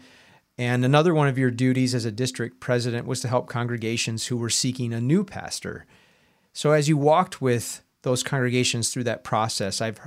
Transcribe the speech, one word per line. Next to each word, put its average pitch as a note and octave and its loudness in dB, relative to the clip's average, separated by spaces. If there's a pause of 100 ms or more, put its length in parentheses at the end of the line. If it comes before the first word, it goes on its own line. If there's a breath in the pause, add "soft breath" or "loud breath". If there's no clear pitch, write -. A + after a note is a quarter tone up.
(580 loud breath)
And B2 0
another D3+ 4
one D3+ 4
of B2+ 0
your C3 2
duties B2+ 2
as A#2 -2
a A#2 -4
district B2 -4
president A#2+ -2
was B2+ -4
to C3 -4
help B2 0
congregations A#2 -4
who B2 -2
were A#2 -4
seeking B2 -2
a A#2 -2
new D#3+ 2
pastor. - -10 (640 soft breath)
So - 0
as D3+ 4
you D#3 4
walked D#3 2
with B2 0 (220)
those B2+ 0
congregations B2 0
through B2+ -4
that A2+ -4
process, A2 -2
I've, A2 -4